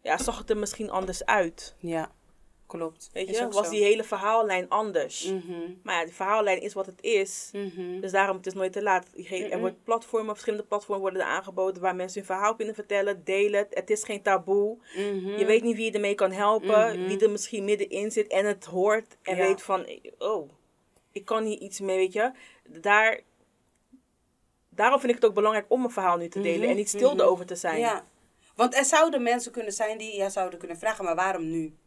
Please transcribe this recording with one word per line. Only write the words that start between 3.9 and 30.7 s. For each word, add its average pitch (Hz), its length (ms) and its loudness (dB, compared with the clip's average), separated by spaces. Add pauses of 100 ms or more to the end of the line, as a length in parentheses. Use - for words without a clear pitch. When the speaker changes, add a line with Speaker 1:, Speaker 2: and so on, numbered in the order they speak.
Speaker 1:
verhaallijn 202 640 0
anders. 185 560 0
Speaker 2:
Mhm. 175 480 -6 (100)
Speaker 1:
Maar 190 160 -2
ja, 165 60 0
die 170 100 -10
verhaallijn 202 460 2
is 208 140 -8
wat 196 120 -4
het 185 160 -18
is. 196 500 -2
Speaker 2:
Mhm. 185 480 -8
Speaker 1:
Dus 190 120 -8
daarom, 196 240 2
het 185 100 -12
is 190 60 -6
nooit 190 200 -4
te 196 100 -4
laat. 185 320 2
Je - 100 -16
ge-, 185 120 -8
er 185 100 -6
Speaker 2:
Mm-mm. 180 140 -4
Speaker 1:
wordt 185 240 -6
platformen, 226 480 -2
verschillende 208 340 -6
platformen 202 360 -4
worden 190 180 -2
er 175 60 -2
aangeboden 185 560 -4
waar 185 140 0
mensen 185 220 -6
hun 196 80 -12 (100)
verhaal 208 180 2
kunnen 220 200 -6
vertellen, 202 500 -2
delen. 202 460 2
Het 190 200 -6
is 208 140 0
geen 202 180 -8
taboe. 202 560 2 (180)
Speaker 2:
Mhm. 196 320 -4 (100)
Speaker 1:
Je 202 60 2
weet 220 180 6
niet 233 140 0
wie 220 80 -4
je 220 80 -2
ermee 202 220 0
kan 190 180 0
helpen, 208 680 2
Speaker 2:
Mhm. 180 100 -4
Speaker 1:
wie 196 120 -2
er 214 100 6
misschien 208 340 -6
middenin 202 460 -2
zit 214 200 0
en 196 160 2
het 196 180 -4
hoort 208 580 0
en 185 140 -4
Speaker 2:
Ja. 180 100 2
Speaker 1:
weet 196 160 2
van, 190 240 -4 (320)
oh, 185 320 -4 (640)
ik 202 120 -10
kan 220 200 0
hier 214 140 -4
iets 196 220 -12
mee, 190 160 -2
weet 185 160 2
je. 226 200 0 (360)
Daar, 208 520 4 (1500)
daarom 240 320 4
vind 254 120 0
ik 240 60 0
het 233 100 6
ook 202 60 2
belangrijk 208 340 2
om 254 120 2
mijn 240 120 -2
verhaal 185 240 2
nu 170 120 -6
te 190 120 -8
delen 170 200 0
Speaker 2:
Mhm. 170 80 2
Speaker 1:
en 185 80 2
niet 208 120 -2
stil 202 240 4
Speaker 2:
Mhm. 190 80 0
Speaker 1:
erover 180 260 4
te 180 100 -8
zijn. 165 220 -2
Speaker 2:
Ja. 226 260 0 (520)
Want 247 180 2
er 269 100 4
zouden 302 380 4
mensen 240 300 0
kunnen 214 200 -8
zijn 220 260 -4
die 220 180 -10
jou 196 140 -2
zouden 185 280 -4
kunnen 170 200 -12